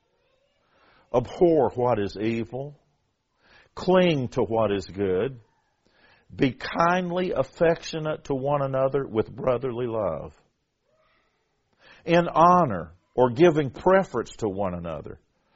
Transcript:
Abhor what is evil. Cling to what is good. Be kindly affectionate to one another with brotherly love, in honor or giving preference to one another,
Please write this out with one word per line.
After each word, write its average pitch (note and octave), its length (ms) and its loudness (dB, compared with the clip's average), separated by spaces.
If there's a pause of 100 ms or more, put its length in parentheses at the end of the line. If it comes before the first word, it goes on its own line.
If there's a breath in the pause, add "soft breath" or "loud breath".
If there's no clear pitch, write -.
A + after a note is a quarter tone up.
(1120 soft breath)
Abhor C3+ 640 2
what A#2+ 240 0
is G2 180 -4
evil. A#2 600 -6 (960 soft breath)
Cling F3 540 2
to B2+ 120 -2
what A2 300 0
is F#2+ 160 -4
good. G2 520 -2 (920 soft breath)
Be B2 200 0
kindly F3+ 800 -2
affectionate D#3+ 920 -2
to C#3 100 -2
one C#3 260 -2
another C3+ 460 -2
with G#2+ 280 -2
brotherly B2 520 -2
love, E2+ 520 -6 (1700 soft breath)
in E3+ 220 2
honor D#3 680 2 (220)
or B2+ 160 4
giving D3 400 4
preference F#3 680 0
to A2+ 100 -4
one F#2+ 280 -4
another, E2 440 -10 (360 soft breath)